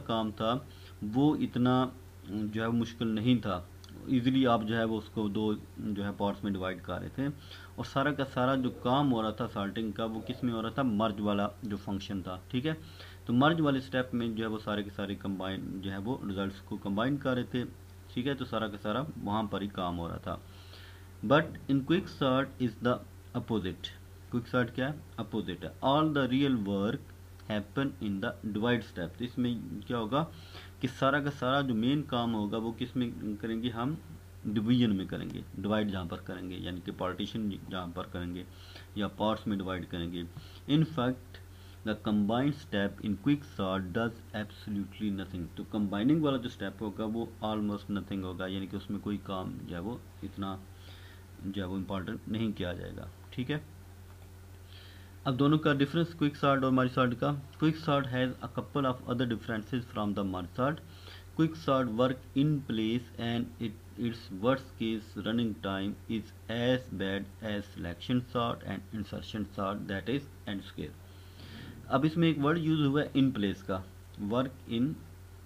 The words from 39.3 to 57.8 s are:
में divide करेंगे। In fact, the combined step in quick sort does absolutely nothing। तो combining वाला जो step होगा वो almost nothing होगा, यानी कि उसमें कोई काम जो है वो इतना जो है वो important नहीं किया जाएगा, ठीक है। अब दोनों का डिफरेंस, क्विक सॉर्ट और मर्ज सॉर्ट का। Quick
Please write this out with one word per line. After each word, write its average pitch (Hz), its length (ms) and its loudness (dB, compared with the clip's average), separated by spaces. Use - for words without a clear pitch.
में 101 100 2
divide 92 300 -2
करेंगे। 87 360 -4
In 151 200 6
fact, 127 500 -2
the 107 100 0
combined 113 500 4
step 98 460 -2
in 101 160 0
quick 143 320 2
sort 95 420 0
does 113 300 0
absolutely 104 800 -4
nothing। 92 340 -4
तो - 160 -8
combining 107 500 4
वाला 135 160 4
जो 117 120 -4
step 98 320 -6
होगा 104 260 -4
वो 117 200 -2
almost 104 540 -2
nothing 95 260 -4
होगा, 92 220 -4
यानी 95 200 -2
कि 104 100 -6
उसमें 98 240 -4
कोई 101 160 -2
काम 92 340 -4
जो 82 140 -8
है 87 60 -6
वो 113 200 -6
इतना 95 340 -6
जो 98 160 -4
है 90 60 -4
वो 95 100 -4
important 95 500 -4
नहीं 107 240 0
किया 90 200 -2
जाएगा, 90 380 -8
ठीक 127 180 -4
है। 151 120 0
अब 135 100 2
दोनों 143 220 8
का 151 160 4
डिफरेंस, 139 400 2
क्विक 147 220 0
सॉर्ट 139 280 4
और 131 80 4
मर्ज 127 180 6
सॉर्ट 123 240 4
का। 143 160 2
Quick 156 240 4